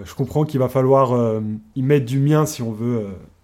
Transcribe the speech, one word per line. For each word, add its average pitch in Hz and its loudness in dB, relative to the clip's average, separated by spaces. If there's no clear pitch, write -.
je - -18
comprends 151 -2
qu'il 151 -2
va 127 0
falloir, 131 4
euh, 117 0
y 131 -2
mettre 139 2
du 135 -2
mien 151 4
si 127 -8
on 113 -4
veut, 117 -4
euh, 107 -4